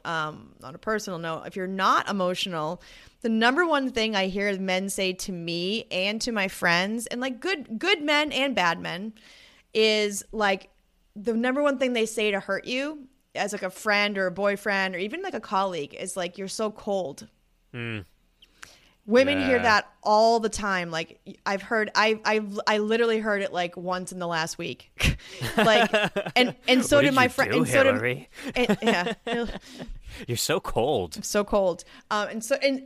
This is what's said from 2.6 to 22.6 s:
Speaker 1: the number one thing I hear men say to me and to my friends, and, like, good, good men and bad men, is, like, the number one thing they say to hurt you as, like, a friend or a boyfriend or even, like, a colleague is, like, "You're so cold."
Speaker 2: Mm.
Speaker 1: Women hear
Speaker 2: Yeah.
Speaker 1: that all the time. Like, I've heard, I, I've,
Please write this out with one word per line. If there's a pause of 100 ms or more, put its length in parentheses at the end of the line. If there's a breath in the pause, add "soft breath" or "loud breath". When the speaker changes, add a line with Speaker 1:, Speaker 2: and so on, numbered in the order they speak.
Speaker 1:
the
number
one
thing
I
hear
men
say
to
me
and
to
my
friends,
and,
like,
good,
good
men
and
bad
men, (600 loud breath)
is,
like, (460)
the
number
one
thing
they
say
to
hurt
you (260)
as,
like,
a
friend
or
a
boyfriend
or
even,
like,
a
colleague
is,
like,
"You're
so
cold." (460)
Speaker 2:
Mm. (1000 loud breath)
Speaker 1:
Women
hear
Speaker 2:
Yeah.
Speaker 1:
that (100)
all
the
time.
Like, (260)
I've
heard,
I,
I've,